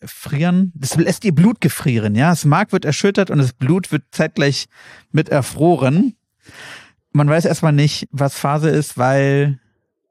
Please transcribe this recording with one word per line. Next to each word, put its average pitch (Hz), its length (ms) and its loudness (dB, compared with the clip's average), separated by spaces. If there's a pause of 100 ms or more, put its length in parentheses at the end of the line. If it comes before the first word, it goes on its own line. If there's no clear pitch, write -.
Frieren? 175 720 -2
Das 135 220 -8
lässt 170 280 0
ihr 190 80 0
Blut 180 280 2
gefrieren, 110 560 0
ja. 147 140 4
Das 165 140 0
Mark 160 280 2
wird 190 120 -2
erschüttert 196 460 0
und 160 80 0
das 127 140 0
Blut 165 400 -2
wird 143 180 -2
zeitgleich 147 560 -2 (460)
mit 156 160 0
erfroren. 151 880 0 (960)
Man 147 160 2
weiß 160 160 2
erstmal 160 280 0
nicht, 147 380 0
was 139 260 -2
Phase 151 320 0
ist, 151 300 -2
weil 139 640 0 (500)